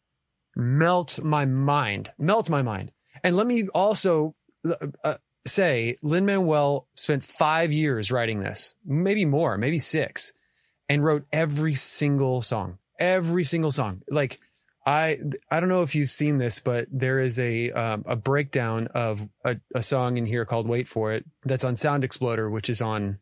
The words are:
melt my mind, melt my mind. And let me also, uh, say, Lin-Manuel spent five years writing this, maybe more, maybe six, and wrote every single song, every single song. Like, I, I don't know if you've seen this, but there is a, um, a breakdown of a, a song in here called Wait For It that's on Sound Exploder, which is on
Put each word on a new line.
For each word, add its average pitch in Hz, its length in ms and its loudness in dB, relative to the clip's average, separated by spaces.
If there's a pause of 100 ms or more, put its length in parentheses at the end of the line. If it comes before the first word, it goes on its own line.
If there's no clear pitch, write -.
(560)
melt 160 680 2
my 151 240 0
mind, 131 720 0
melt 190 320 0
my 143 120 2
mind. 104 300 -4 (320)
And 175 120 2
let 220 120 2
me 233 220 0
also, 175 680 2 (680)
uh, 151 120 -2 (300)
say, 123 560 2
Lin-Manuel 156 960 2
spent 143 280 -2
five 160 500 0
years 131 380 0
writing 113 280 0
this, 101 360 -6 (100)
maybe 185 400 0
more, 139 320 2
maybe 143 220 0
six, - 520 -2 (560)
and 143 160 2
wrote 147 300 2
every 151 420 0
single 139 640 2
song, 95 360 -4 (220)
every 175 440 2
single 156 280 0
song. 101 380 -2
Like, 139 300 -2 (480)
I, 156 320 2 (320)
I 156 80 2
don't 185 100 2
know 185 120 4
if 156 140 0
you've 143 140 0
seen 147 280 2
this, 120 220 0
but 120 320 -2
there 131 280 0
is 127 200 0
a, 117 320 0
um, 113 360 -4
a 123 80 -2
breakdown 123 800 0
of 107 340 -2 (160)
a, 123 140 0 (160)
a 123 80 -2
song 123 360 0
in 117 100 -2
here 117 180 -2
called 117 240 -2
Wait 120 180 -2
For 107 240 -2
It 110 140 -4 (180)
that's 131 220 -2
on 123 100 0
Sound 143 280 0
Exploder, 117 460 -2
which 107 200 -4
is 117 120 -2
on 104 400 -2